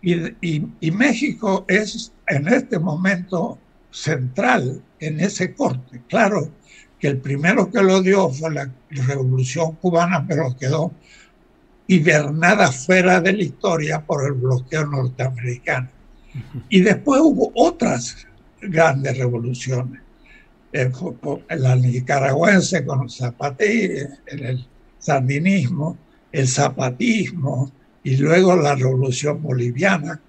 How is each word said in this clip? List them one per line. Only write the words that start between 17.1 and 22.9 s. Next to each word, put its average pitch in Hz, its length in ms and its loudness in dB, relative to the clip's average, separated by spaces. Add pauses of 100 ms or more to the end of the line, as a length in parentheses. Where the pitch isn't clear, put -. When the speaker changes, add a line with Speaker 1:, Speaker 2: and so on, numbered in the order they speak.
Speaker 1:
hubo 311 320 2
otras - 720 0 (340)
grandes 151 580 0
revoluciones. 123 840 -4 (720)
Eh, 127 180 0
fue 165 240 -8
por - 340 -8
la 131 280 2
nicaragüense 139 1080 2
con 131 180 -4